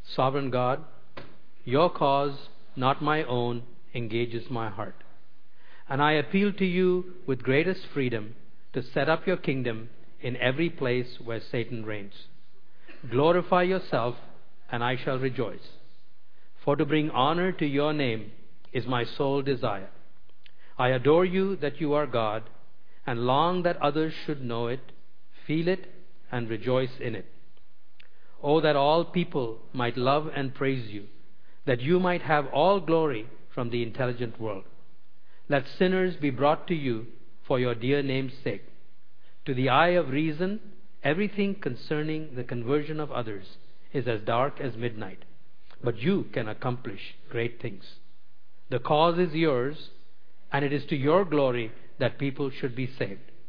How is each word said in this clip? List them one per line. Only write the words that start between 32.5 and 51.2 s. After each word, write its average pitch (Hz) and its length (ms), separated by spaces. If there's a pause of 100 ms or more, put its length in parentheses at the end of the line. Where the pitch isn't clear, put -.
glory 156 480 (260)
from 123 160
the 120 140
intelligent 113 560
world. 107 240 (840)
Let 139 180 (100)
sinners 185 380
be 147 140
brought 143 380
to 180 80
you 120 320 (380)
for 135 140
your 123 160
dear 131 260
name's 135 320 (100)
sake. 101 200 (840)
To 139 80
the 127 160
eye 151 200
of 175 200
reason, 160 500 (440)
everything 196 520
concerning 156 800
the 123 80
conversion 143 560
of 147 120
others 110 460 (340)
is 123 160
as 113 140
dark 120 400
as 120 160
midnight, 107 480 (580)
but 113 140
you 135 340
can 113 160
accomplish 117 680 (140)
great 117 320
things. 101 220 (840)
The 127 100
cause 160 380
is 175 160
yours, 147 560 (600)
and 139 120
it 139 80
is 139 140
to - 100
your 151 300